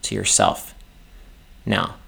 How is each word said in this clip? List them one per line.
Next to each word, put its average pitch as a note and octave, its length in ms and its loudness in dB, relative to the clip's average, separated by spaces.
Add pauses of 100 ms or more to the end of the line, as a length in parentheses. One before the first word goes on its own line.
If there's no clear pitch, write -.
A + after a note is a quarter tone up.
to - 120 -4
yourself. - 580 2 (920)
Now, F#2 320 -2 (100)